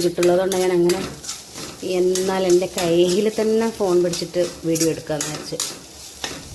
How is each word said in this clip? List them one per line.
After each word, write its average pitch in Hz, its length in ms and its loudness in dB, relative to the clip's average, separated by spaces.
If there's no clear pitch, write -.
കിട്ടുള്ളൂ. 175 280 4
അതുകൊണ്ടാണ് 185 300 2
ഞാൻ 180 140 2
അങ്ങനെ, 180 240 4
എന്നാൽ 185 520 0
എൻ്റെ 180 160 4
കയ്യിൽ 180 500 4
തന്നെ 220 280 2
ഫോൺ 185 240 2
പിടിച്ചിട്ട് 175 400 -2
വീഡിയോ 160 260 2
എടുക്കാമെന്ന് 151 380 -4
വിചാരിച്ച്. - 260 -8